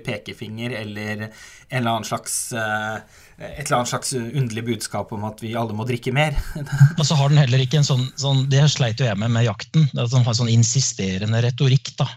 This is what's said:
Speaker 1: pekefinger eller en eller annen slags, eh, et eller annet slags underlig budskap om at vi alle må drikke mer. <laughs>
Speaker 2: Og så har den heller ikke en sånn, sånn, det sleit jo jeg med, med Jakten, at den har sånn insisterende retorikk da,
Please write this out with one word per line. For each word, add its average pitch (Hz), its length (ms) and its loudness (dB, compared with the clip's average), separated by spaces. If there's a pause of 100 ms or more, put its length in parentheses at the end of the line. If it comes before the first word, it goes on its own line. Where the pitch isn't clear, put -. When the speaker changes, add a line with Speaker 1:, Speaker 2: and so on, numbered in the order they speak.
Speaker 1:
pekefinger 110 720 -8
eller 107 480 -8 (420)
en 131 80 -4
eller 117 120 0
annen 113 140 -2
slags, - 480 -6
eh, 107 440 -4 (440)
et - 260 -10
eller 135 120 0
annet 120 140 -2
slags - 260 -4
underlig 117 480 -4
budskap 107 480 -6
om 104 140 -8
at - 140 -14
vi 110 140 -8
alle 113 200 -4
må 113 100 -6
drikke 123 260 -4
mer. 147 220 2 (320)
<laughs> 139 320 6
Speaker 2:
Og 156 80 2
så 160 100 2
har 139 140 4
den 147 80 6
heller 131 240 4
ikke 131 160 0
en 143 80 4
sånn, 131 220 0 (100)
sånn, 135 320 2
det 139 140 6 (100)
sleit 117 260 0
jo 131 60 2
jeg 98 140 0
med, 117 100 0
med 113 160 2
Jakten, 147 480 2
at 127 160 -2
den 123 160 4
har 117 100 0
sånn 120 140 0
insisterende 110 960 0
retorikk 131 540 2
da, 135 160 -2